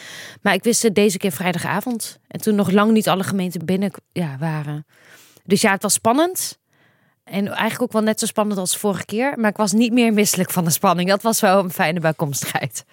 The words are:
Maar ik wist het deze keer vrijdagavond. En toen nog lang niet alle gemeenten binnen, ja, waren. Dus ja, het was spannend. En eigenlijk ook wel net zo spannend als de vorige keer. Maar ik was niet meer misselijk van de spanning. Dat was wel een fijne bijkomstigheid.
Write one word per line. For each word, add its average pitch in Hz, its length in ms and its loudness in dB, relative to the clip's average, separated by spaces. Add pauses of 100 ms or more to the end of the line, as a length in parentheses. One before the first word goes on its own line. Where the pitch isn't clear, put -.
(420)
Maar 196 120 2
ik 190 100 -2
wist 226 180 2
het 214 120 2
deze 202 240 4
keer 196 140 -2
vrijdagavond. 185 840 -4 (100)
En - 120 -12
toen 214 140 0
nog 196 160 2
lang 208 220 4
niet 220 160 2
alle 190 160 2
gemeenten 180 400 -4
binnen, 190 280 -2 (200)
ja, 151 260 -6
waren. 151 480 -6 (580)
Dus 196 160 2
ja, 208 100 4
het 196 120 0
was 202 100 0
spannend. 302 680 0 (720)
En 196 160 -2
eigenlijk 220 360 -4
ook 240 100 -4
wel 220 100 2
net 214 160 0
zo 233 80 -4
spannend 208 320 -2
als 185 140 -4
de - 60 -6
vorige 196 260 -2
keer. 233 340 -4
Maar 214 120 2
ik - 60 -4
was 208 160 0
niet 220 200 2
meer 233 200 4
misselijk 202 380 0
van 175 140 0
de 165 60 0
spanning. 175 380 2
Dat 202 140 2
was 226 180 0
wel 196 180 6
een 185 120 0
fijne 175 300 -2
bijkomstigheid. 151 920 -4